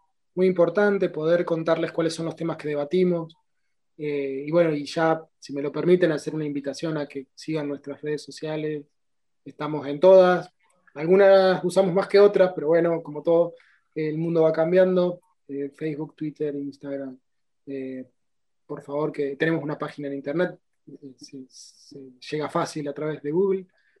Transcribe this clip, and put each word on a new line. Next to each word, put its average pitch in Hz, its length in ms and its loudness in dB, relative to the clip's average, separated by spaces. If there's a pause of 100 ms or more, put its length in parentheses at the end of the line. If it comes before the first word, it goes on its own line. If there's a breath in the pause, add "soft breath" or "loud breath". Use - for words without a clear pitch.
(360)
muy 185 100 2
importante 185 640 2
poder 170 360 0
contarles 165 460 -2
cuáles 165 240 -2
son 165 120 -6
los - 100 -8
temas 165 200 -6
que 151 120 -10
debatimos. 160 680 0 (600)
Eh, 143 500 -6
y 147 40 -8
bueno, 165 240 2
y 147 100 -6
ya, 160 380 0 (160)
si - 140 -16
me 139 100 -6
lo 143 100 -4
permiten, 165 400 2
hacer 147 220 -6
una 156 100 -6
invitación 143 520 -6
a 147 100 -4
que 135 280 -14
sigan 151 340 -6
nuestras 143 340 -10
redes 151 200 -6
sociales. 156 600 -8 (600)
Estamos 147 420 -8
en 143 120 -6
todas. 180 540 6 (420)
Algunas 190 720 6
usamos 180 300 2
más 190 120 0
que 196 140 6
otras, 190 340 6
pero 143 140 -4
bueno, 165 340 2
como 151 200 -12
todo, 165 320 2 (400 soft breath)
el 156 240 -4
mundo 165 240 0
va 160 100 4
cambiando. 180 680 2 (280)
Eh, 139 220 -8
Facebook, 151 440 -8
Twitter, 151 400 -6
Instagram. 139 640 -10 (480)
Eh, 131 380 -10 (600)
por 147 160 -12
favor, 147 280 -4
que 143 260 -6
tenemos 160 260 0
una 147 160 -6
página 147 300 -10
en 139 60 -8
internet. 156 440 -4 (280)
Eh, 139 300 -20
se, 131 320 -20
se - 600 -20 (200)
llega 151 180 -4
fácil 151 400 -4
a 139 40 -8
través 151 300 -8
de 143 80 -6
Google. 190 360 0 (340)